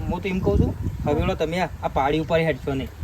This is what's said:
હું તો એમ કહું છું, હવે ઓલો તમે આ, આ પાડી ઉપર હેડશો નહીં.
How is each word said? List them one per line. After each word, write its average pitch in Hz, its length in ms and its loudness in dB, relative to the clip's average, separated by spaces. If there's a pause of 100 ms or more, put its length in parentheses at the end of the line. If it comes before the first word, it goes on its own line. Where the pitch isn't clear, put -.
(120)
હું 175 100 -2
તો 196 80 -4
એમ 190 100 0
કહું 202 180 2
છું, 254 160 4 (320)
હવે 147 160 2
ઓલો 180 140 0
તમે 165 240 -2
આ, 175 80 0 (160)
આ 170 40 -2
પાડી 151 320 2
ઉપર 160 200 2
હેડશો 156 340 0
નહીં. 131 160 -4 (140)